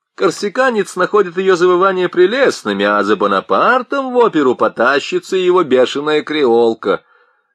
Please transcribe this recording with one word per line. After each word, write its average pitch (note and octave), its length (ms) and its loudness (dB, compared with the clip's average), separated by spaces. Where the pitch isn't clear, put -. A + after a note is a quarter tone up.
Корсиканец G#3 800 -2
находит F3+ 440 0
ее F#3+ 180 2
завывания F3+ 520 2
прелестными, F3 760 0
а G#2 180 0
за G2+ 140 0
Бонапартом F#3+ 960 -2
в B3 40 -4
оперу D#3+ 380 2
потащится C3 800 -2
его F3+ 280 2
бешеная C#3+ 580 0
креолка. A#2 840 0